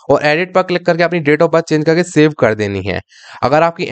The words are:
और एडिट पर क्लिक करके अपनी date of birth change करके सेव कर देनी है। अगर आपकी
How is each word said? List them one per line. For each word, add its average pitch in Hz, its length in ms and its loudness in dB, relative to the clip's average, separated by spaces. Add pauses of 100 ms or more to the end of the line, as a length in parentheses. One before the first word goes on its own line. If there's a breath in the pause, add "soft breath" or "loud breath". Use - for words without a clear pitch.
और 143 160 2
एडिट 170 300 -2
पर 185 80 2
क्लिक 180 220 -4
करके 170 180 0
अपनी 170 180 -2
date 147 200 2
of 165 80 2
birth 165 180 0
change 156 180 0
करके 160 180 2
सेव 156 360 2
कर 110 160 2
देनी 101 280 -4
है। 92 160 -4 (440 loud breath)
अगर 143 200 2
आपकी 170 280 -2